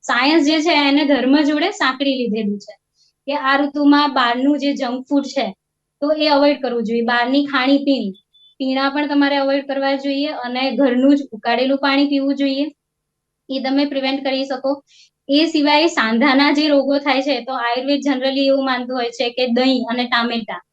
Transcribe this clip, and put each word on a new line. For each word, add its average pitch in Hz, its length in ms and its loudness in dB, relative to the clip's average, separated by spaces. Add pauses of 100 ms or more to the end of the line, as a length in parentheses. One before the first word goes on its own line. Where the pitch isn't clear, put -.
સાયન્સ 277 440 2
જે 311 140 2
છે 294 280 2
એને 285 160 2
ધર્મ 277 380 4
જોડે 302 280 0
સાંકળી 277 440 -2
લીધેલું 214 440 -2
છે - 180 -18 (500)
કે 285 100 -4
આ 269 200 0
ઋતુમાં 285 580 2
બહારનું 254 440 2
જે 277 160 -2
જંક 254 340 -6
ફૂડ 285 140 0
છે 220 320 -6 (460)
તો 294 120 0
એ 302 160 0
અવોઇડ 285 340 2
કરવું 240 220 -4
જોઈએ, 233 180 -2
બહારની 247 440 0
ખાણીપીણી, 277 640 0 (480)
પીણા 269 320 -2
પણ 294 180 -4
તમારે 285 280 2
અવોઇડ 277 300 0
કરવા 277 300 -2
જોઈએ 277 300 -4
અને 254 500 -4
ઘરનું 269 400 4
જ 277 40 0 (120)
ઉકાળેલું 240 460 -2
પાણી 277 280 2
પીવું 277 280 0
જોઈએ, 277 300 -2 (840)
એ 262 120 -6
તમે 269 240 0
પ્રિવેન્ટ 269 400 -4
કરી 269 200 -2
શકો. 269 400 -6 (440)
એ 208 180 4
સિવાય 302 400 2
સાંધાના 269 680 2
જે 302 160 0
રોગો 277 300 2
થાય 277 240 0
છે 269 180 -2
તો 247 120 -8
આયુર્વેદ 254 560 -2
generally 269 380 0
એવું 269 180 2
માનતું 254 320 -4
હોય 240 140 -4
છે 240 200 -4
કે 254 160 -2
દહીં 247 440 2
અને 247 140 -2
ટામેટા 233 560 -4 (120)